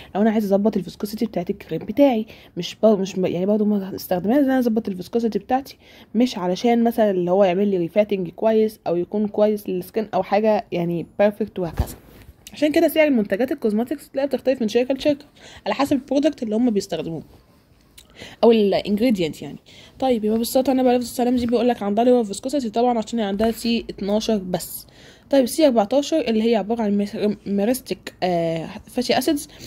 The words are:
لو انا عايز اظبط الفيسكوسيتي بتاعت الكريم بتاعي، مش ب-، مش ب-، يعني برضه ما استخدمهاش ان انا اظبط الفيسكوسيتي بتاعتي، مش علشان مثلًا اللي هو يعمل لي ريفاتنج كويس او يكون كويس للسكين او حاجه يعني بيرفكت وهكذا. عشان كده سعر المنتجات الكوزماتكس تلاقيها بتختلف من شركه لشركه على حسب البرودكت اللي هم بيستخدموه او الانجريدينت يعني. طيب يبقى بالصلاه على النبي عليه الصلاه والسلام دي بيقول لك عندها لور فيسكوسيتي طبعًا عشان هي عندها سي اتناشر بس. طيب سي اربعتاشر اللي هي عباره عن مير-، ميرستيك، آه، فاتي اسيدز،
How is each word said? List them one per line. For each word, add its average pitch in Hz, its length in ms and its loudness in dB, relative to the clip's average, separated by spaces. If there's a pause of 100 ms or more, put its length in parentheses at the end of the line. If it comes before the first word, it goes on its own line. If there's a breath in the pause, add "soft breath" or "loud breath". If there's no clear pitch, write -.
(160 loud breath)
لو 190 60 0
انا 220 100 4
عايز 214 140 0
اظبط 202 320 2
الفيسكوسيتي 208 480 -6
بتاعت 180 240 -4
الكريم - 300 -8
بتاعي، 226 460 2 (320 loud breath)
مش 175 260 -8
ب-، - 20 6
مش 196 300 2
ب-، 185 100 0
يعني 175 200 -2
برضه 214 200 2
ما 202 300 -2
استخدمهاش 190 420 -2
ان 294 60 4
انا 262 160 2
اظبط 226 280 0
الفيسكوسيتي 214 520 -4
بتاعتي، 262 380 -4 (380 loud breath)
مش 247 220 2
علشان 196 460 0
مثلًا 226 280 2
اللي 180 200 0
هو 196 120 4
يعمل 190 240 2
لي 196 100 0
ريفاتنج 190 520 0
كويس 220 580 0
او 170 80 0
يكون 208 320 -2
كويس 208 420 0
للسكين 185 440 -4
او 185 100 0
حاجه 214 480 2
يعني 170 340 -4 (140)
بيرفكت 208 400 0
وهكذا. - 360 -4 (580 loud breath)
عشان 294 180 0
كده 330 160 4
سعر 302 200 4
المنتجات 233 440 0
الكوزماتكس 240 580 -4
تلاقيها 269 180 -4
بتختلف 262 340 -2
من 220 60 0
شركه 247 260 0
لشركه 285 320 -2 (400 loud breath)
على 202 100 -4
حسب 285 180 0
البرودكت 285 500 0
اللي 214 120 -2
هم 240 140 2
بيستخدموه 165 540 -4 (1200 loud breath)
او 233 80 8
الانجريدينت 202 880 0
يعني. 143 160 -12 (420 loud breath)
طيب 240 260 0
يبقى 220 120 0
بالصلاه 240 300 0
على 277 40 2
النبي 262 180 2
عليه 247 100 4
الصلاه 240 280 -2
والسلام 254 80 2
دي 247 100 0
بيقول 233 240 2
لك 233 140 -2
عندها 202 200 0
لور 247 200 4
فيسكوسيتي 247 460 -4
طبعًا 240 280 2
عشان 226 220 -4
هي 214 60 0
عندها 202 260 0
سي 233 380 -2
اتناشر 214 480 -2
بس. 180 480 -8 (440 loud breath)
طيب 269 160 4
سي 311 200 2
اربعتاشر 269 560 2
اللي 220 300 0
هي 233 40 4
عباره 214 260 -2
عن 202 160 0
مير-، 202 480 -2
ميرستيك، 202 680 -4 (100)
آه، 165 440 -2 (200)
فاتي 247 300 -2
اسيدز، 285 300 -2 (200 loud breath)